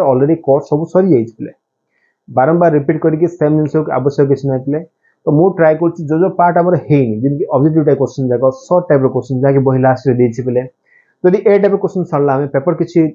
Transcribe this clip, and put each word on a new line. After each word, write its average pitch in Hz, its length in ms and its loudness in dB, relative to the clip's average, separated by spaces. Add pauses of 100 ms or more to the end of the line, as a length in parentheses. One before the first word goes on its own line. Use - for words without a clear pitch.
(120)
ଅଲରେଡ଼ି 143 240 2
କୋର୍ସ 143 340 0
ସବୁ 151 160 -2
ସରିଯାଇଛି 160 520 0
ପିଲେ, 120 140 -12 (800)
ବାରମ୍ବାର 156 480 2
ରିପିଟ୍ 151 220 -2
କରିକି 160 280 0
ସେମ୍ 170 300 -2
ଜିନିଷକୁ 151 340 -2
ଆବଶ୍ୟକ 139 360 0
କିଛି 139 220 -2
ନାହିଁ 131 160 -4
ପିଲେ। 147 140 -4 (460)
ତ - 40 -2
ମୁଁ 156 180 4 (100)
ଟ୍ରାଏ 156 180 2
କରୁଛି 165 320 -4
ଯେଉଁ 160 120 0
ଯେଉଁ 180 200 0
ପାର୍ଟ 175 180 2
ଆମର 175 180 2
ହେଇନି, 135 460 0
ଯେମିତି 143 240 -2 (100)
ଅବଜେକ୍ଟିଭ 156 280 2
ଟାଇପ୍ 139 160 2
କୋଶ୍ଚିନ୍ 131 300 -2
ଯାକ, 123 140 0 (240)
ସର୍ଟ 180 220 0
ଟାଇପ୍ର 135 180 2
କୋଶ୍ଚିନ୍ 123 340 -4
ଯାହାକି 139 180 2
ବହି 131 200 2
ଲାଷ୍ଟରେ 131 340 0
ଦେଇଛି 120 300 0
ପିଲେ। 123 180 -2 (640)
ଯଦି 180 140 4
ଏ 202 220 2
ଟାଇପ୍ର 196 180 2
କୋଶ୍ଚିନ୍ 185 280 -4
ସରିଲା, 143 280 0
ଆମେ 143 140 -2
ପେପର 143 260 -2
କିଛି 165 260 -2 (160)